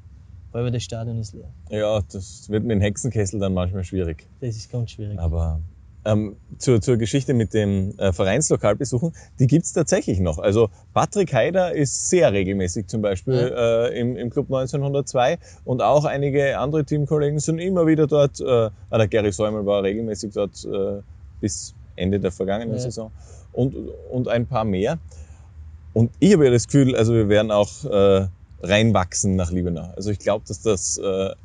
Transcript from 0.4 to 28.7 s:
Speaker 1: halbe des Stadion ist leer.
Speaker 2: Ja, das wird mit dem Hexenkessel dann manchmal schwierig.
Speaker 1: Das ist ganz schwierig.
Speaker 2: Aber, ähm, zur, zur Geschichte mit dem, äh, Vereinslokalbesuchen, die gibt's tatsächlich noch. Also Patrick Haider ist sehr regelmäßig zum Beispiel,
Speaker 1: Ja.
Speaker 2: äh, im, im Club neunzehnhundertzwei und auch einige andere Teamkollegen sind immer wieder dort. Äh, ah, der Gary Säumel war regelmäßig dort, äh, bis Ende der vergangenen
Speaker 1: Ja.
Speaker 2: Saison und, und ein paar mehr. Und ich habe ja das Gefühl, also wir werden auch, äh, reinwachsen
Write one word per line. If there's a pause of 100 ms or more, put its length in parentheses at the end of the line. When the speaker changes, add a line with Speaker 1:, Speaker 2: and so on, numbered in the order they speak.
Speaker 1:
halbe
des
Stadion
ist
leer. (220)
Speaker 2:
Ja, (100)
das
wird
mit
dem
Hexenkessel
dann
manchmal
schwierig. (120)
Speaker 1:
Das
ist
ganz
schwierig.
Speaker 2:
Aber, (420)
ähm, (220)
zur,
zur
Geschichte
mit
dem,
äh,
Vereinslokalbesuchen, (240)
die
gibt's
tatsächlich
noch.
Also (240)
Patrick
Haider
ist
sehr
regelmäßig
zum
Beispiel, (160)
Speaker 1:
Ja.
Speaker 2:
äh,
im,
im
Club
neunzehnhundertzwei (260)
und
auch
einige
andere
Teamkollegen
sind
immer
wieder
dort.
Äh,
ah,
der
Gary
Säumel
war
regelmäßig
dort,
äh, (400)
bis (220)
Ende
der
vergangenen
Speaker 1:
Ja.
Speaker 2:
Saison (400)
und,
und
ein
paar
mehr. (960)
Und (100)
ich
habe
ja
das
Gefühl,
also
wir
werden
auch,
äh, (360)
reinwachsen